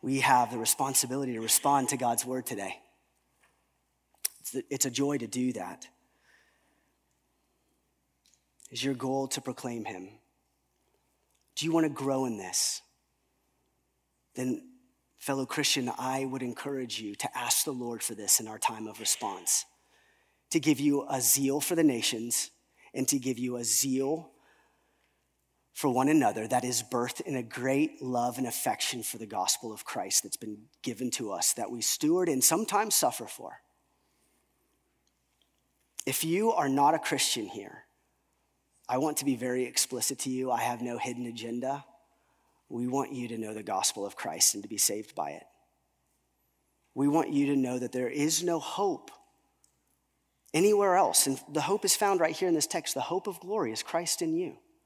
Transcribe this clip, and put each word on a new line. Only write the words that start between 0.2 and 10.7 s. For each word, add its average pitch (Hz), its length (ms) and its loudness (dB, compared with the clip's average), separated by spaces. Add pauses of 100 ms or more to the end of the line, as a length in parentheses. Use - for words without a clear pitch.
have 123 320 6
the 120 60 -6
responsibility 131 720 0
to 113 80 -4
respond 131 480 4
to 139 80 -2
God's 120 280 2
word 127 220 -4
today. 98 300 -6 (1600)
It's, - 180 -10 (140)
it's 139 160 0
a 131 40 -2
joy 139 280 2
to 117 80 -4
do 123 280 0
that. - 340 -8 (2750)
Is 120 140 -6
your 135 100 0
goal 135 320 -2
to 135 140 -4
proclaim 120 440 -6
him? 95 240 -10 (1500)